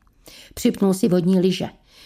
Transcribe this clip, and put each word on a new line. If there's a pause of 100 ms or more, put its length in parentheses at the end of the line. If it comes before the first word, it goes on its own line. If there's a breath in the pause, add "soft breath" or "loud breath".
(540 loud breath)
Připnul
si
vodní
lyže. (380 soft breath)